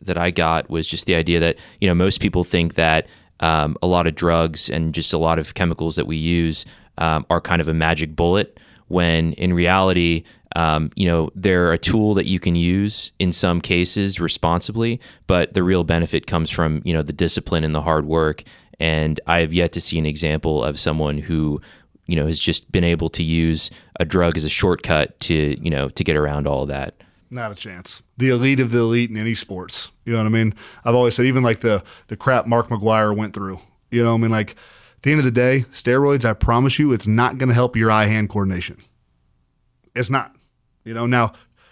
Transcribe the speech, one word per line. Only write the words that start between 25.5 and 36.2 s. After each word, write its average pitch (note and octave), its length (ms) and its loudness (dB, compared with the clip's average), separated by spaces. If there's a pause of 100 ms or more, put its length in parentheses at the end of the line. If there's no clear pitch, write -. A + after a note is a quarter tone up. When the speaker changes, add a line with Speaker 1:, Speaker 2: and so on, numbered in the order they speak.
Speaker 1:
you E2+ 100 -4
know, C#2 200 -2
to - 140 -6
get D#2+ 100 0
around D2 320 0
all C#2+ 200 -2
that. C#2 360 -8 (280)
Speaker 2:
Not A#2+ 200 -10
a G#2 40 -16
chance. F#2 480 -16 (160)
The B2+ 100 2
elite C3 320 2
of B2 100 0
the A#2+ 80 2
elite A#2 320 2
in A2 60 -10
any A2 180 -4
sports. - 560 -12 (140)
You A#2 80 -6
know A#2 60 0
what A2 80 0
I A2 40 2
mean? A2 240 2 (300)
I've A#2 100 2
always A#2+ 220 2
said, B2 100 2
even, C3 160 2
like, A#2 180 2
the, G#2 220 0 (240)
the A2 100 -10
crap B2+ 300 0
Mark A#2 220 2
McGwire G#2+ 480 2
went G#2 180 -6
through, F#2+ 240 -8 (320)
you A#2 140 2
know, A#2 100 2
I A2+ 40 2
mean, A2+ 120 2
like, A2 200 0
at - 520 -20
the C3+ 80 0
end D3+ 80 2
of C#3+ 60 2
the B2+ 80 2
day, B2 400 2
steroids, C3+ 520 2